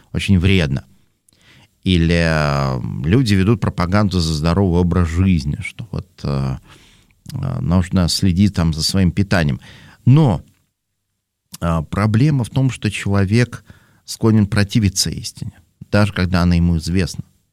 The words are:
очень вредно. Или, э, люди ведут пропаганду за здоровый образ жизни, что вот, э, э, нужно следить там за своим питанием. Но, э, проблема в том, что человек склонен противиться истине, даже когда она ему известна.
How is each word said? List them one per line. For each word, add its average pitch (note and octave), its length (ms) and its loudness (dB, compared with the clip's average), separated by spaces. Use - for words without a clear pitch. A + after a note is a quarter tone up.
очень F#2+ 260 0
вредно. E2+ 480 2
Или, E2+ 320 2
э, C#2+ 640 0
люди G#2 320 2
ведут G2 240 2
пропаганду F#2 600 -2
за D#2+ 140 0
здоровый E2+ 460 0
образ F2 300 0
жизни, E2 520 0
что - 300 -14
вот, - 160 -8
э, C2+ 340 -4
э, E2+ 260 -6
нужно F2+ 480 0
следить F#2+ 480 0
там E2 180 0
за D2+ 100 -6
своим F#2 280 0
питанием. E2+ 480 0
Но, B2+ 360 4
э, E2 300 -2
проблема A2+ 560 2
в - 40 -12
том, C3 220 0
что - 180 -4
человек G2+ 760 0
склонен A2 420 2
противиться G2+ 640 0
истине, - 500 -12
даже G#2 220 2
когда F2+ 280 0
она F2 140 4
ему E2+ 220 2
известна. E2 480 -4